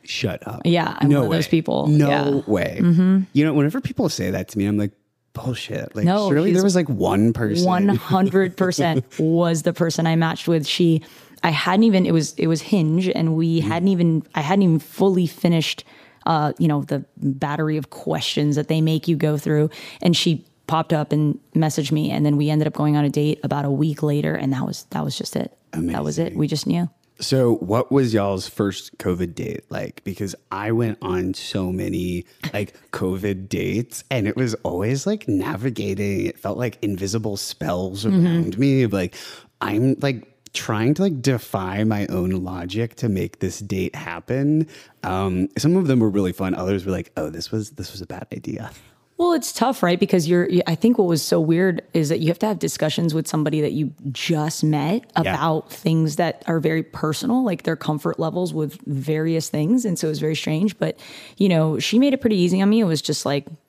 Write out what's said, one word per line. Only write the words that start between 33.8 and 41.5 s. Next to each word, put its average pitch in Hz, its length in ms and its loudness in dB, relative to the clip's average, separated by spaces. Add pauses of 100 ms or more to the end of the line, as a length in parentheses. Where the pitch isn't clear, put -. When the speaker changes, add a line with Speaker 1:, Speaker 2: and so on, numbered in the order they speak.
Speaker 1:
and 110 160 -2
it 104 80 -4
was 120 180 -2 (100)
always, 104 440 -2
like, 214 180 -4
navigating. 101 1000 -2
It - 120 -6
felt 101 200 -6
like 117 240 -4
invisible 101 560 -4
spells 95 680 -6
Speaker 2:
Mm-hmm. 175 220 4
Speaker 1:
around 165 340 0
me 135 240 4
of, 110 80 0
like, 92 240 -2 (460)
I'm, 110 400 0
like, 131 260 -4 (240)
trying 113 440 0
to, 180 80 -2
like, 165 180 0
defy 104 640 -2